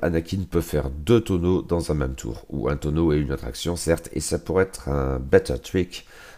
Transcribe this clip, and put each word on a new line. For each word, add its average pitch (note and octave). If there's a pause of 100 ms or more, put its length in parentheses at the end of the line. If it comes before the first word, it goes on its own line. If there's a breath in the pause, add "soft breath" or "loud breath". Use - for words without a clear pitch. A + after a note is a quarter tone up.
Anakin E2+
peut E2+
faire D2
deux D2+
tonneaux F2+
dans E2+
un D#2
même C2+
tour, -
ou B1+
un C#2+
tonneau D2+
et D2
une C#2+
autre C#2
action, E2
certes, E2
et -
ça E2+
pourrait F#2
être -
un C2+
better C2+
trick, - (320 loud breath)